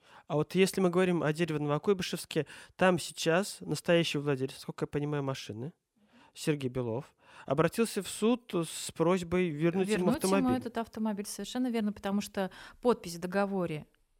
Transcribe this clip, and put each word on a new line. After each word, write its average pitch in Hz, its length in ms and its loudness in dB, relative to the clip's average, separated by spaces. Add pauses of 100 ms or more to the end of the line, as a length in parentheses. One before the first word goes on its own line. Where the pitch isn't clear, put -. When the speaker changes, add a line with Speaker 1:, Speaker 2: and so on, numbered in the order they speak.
(280)
Speaker 1:
А 151 80 0
вот 151 180 0
если 190 260 4
мы 180 100 6
говорим 175 340 4
о 151 80 2
деле 156 240 -2
в 147 40 -2
Новокуйбышевске, 156 840 0 (300)
там 180 240 6
сейчас - 600 0
настоящий 165 580 2
владелец, 135 360 -2
насколько - 300 -8
я - 40 -2
понимаю, 147 360 -2
машины, 135 480 -6 (640)
Сергей 143 360 -2
Белов, 123 340 -4 (420)
обратился 165 560 2
в - 60 -12
суд 240 460 -2
с - 380 -4
просьбой 175 580 2
вернуть 170 380 0
ему 214 80 2 (140)
Speaker 2:
Вернуть 302 140 0
ему - 120 4
Speaker 1:
автомобиль. 254 240 4
Speaker 2:
этот 233 180 -8
автомобиль, 220 480 -4
совершенно 254 440 -6
верно, 214 220 0
потому 202 280 -2
что 190 300 -4 (320)
подпись 214 340 2
в 170 40 -12
договоре 180 640 -2 (340)